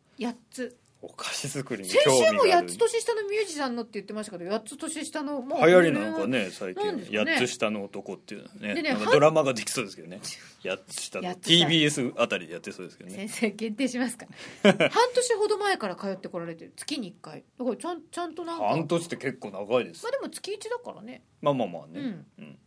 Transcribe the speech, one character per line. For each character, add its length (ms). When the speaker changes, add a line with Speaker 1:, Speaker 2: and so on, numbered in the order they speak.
Speaker 1:
八 140
つ。 140
Speaker 2:
は 60
あ。 20
お 20
菓 260
子 160
作 260
り 60
に 80
興 80
味 80
が 60
あ 20
る。 40
Speaker 1:
先 120
週 20
も 180
八 140
つ 140
年 240
下 120
の 140
ミ 80
ュ 60
ー 20
ジ 80
シ 80
ャ 80
ン 80
の 60
っ 20
て 100
言 100
っ 20
て 80
ま 100
し 60
た 80
け 40
ど、 80
八 100
つ 180
年 260
下 180
の、 200
も 160
う、 80
Speaker 2:
流 80
行 80
り 100
な 200
の 40
か 100
ね、 240
最 240
近。 120
Speaker 1:
な 60
ん 40
で 80
す 80
か 140
ね。 80
Speaker 2:
八 120
つ 20
下 200
の 160
男 300
っ 40
て 160
い 40
う 20
の 80
は 60
ね。 200
Speaker 1:
で 80
ね、 120
Speaker 2:
な 20
ん 60
か 100
ド 80
ラ 100
マ 140
が 80
で 120
き 60
そ 120
う 20
で 60
す 60
け 40
ど 80
ね。 80
Speaker 1:
は 60
ん-、 560
Speaker 2:
八 100
つ 140
下 180
の。 80
Speaker 1:
八 60
つ 100
下。 60
Speaker 2:
テ 120
ィ 40
ー 20
ビ 140
ー 60
エ 20
ス 260
あ 100
た 120
り 80
で 80
や 40
っ 40
て 100
そ 100
う 40
で 60
す 40
け 80
ど 60
ね。 60
Speaker 1:
先 120
生、 220
限 240
定 120
し 120
ま 100
す 80
か。 80
Speaker 2:
<laughs> 160
Speaker 1:
半 140
年 560
ほ 120
ど 120
前 180
か 120
ら 80
通 120
っ 80
て 140
こ 80
ら 80
れ 80
て 100
る。 100
月 240
に 100
一 120
回。 240
だ 80
か 60
ら 40
ち 80
ゃ 80
ん-、 180
ち 80
ゃ 80
ん 80
と 120
な 100
ん 20
か。 120
Speaker 2:
半 180
年 160
っ 20
て 120
結 160
構 160
長 320
い 20
で 80
す。 120
Speaker 1:
ま 40
あ、 40
で 80
も 100
月 240
一 160
だ 80
か 140
ら 100
ね。 200
Speaker 2:
ま 80
あ 40
ま 120
あ 20
ま 120
あ 60
ね。 140
Speaker 1:
う 20
ん。 240
Speaker 2:
う 40
ん。 240